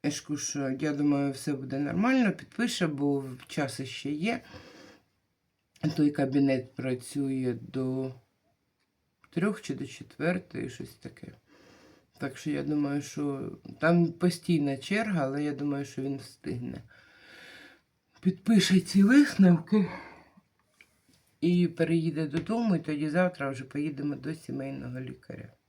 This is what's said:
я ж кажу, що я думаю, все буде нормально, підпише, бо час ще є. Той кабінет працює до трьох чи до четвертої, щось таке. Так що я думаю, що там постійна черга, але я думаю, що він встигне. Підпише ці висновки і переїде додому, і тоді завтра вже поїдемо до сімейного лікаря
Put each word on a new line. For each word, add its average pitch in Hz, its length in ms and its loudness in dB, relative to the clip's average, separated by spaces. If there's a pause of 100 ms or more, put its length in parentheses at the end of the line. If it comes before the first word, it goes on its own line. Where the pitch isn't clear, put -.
я 147 80 -2
ж - 160 -10
кажу, 147 120 -4
що 139 320 -4 (100)
я 151 120 -2
думаю, 143 400 2
все 147 200 -4
буде 135 260 -6
нормально, 202 540 2
підпише, - 540 -4
бо 143 380 0 (220)
час 135 360 -4
ще 135 280 -8
є. 202 300 -2 (1600)
Той 147 140 4
кабінет 135 640 2
працює 131 840 -4
до 131 540 -4 (1160)
трьох 190 320 -2
чи 143 120 -6
до 135 120 -8
четвертої, - 840 -6
щось - 240 -14
таке. - 380 -18 (840)
Так 143 200 -8
що 156 120 -6
я 143 120 -2
думаю, 143 400 -2
що 143 500 -6 (280)
там 170 320 4
постійна 160 640 0
черга, 202 480 -2
але 143 200 -2
я 147 80 -2
думаю, 139 320 -4
що - 180 -8
він 139 140 -4
встигне. - 680 -8 (1400)
Підпише 190 600 4
ці 196 220 4
висновки 196 840 6 (1500)
і 175 280 4
переїде 160 580 0
додому, 190 500 0
і - 20 0
тоді 151 320 -2
завтра 175 400 0
вже 131 140 -8
поїдемо 143 500 -4
до 139 200 -8
сімейного 135 680 -8
лікаря 127 520 -14 (160)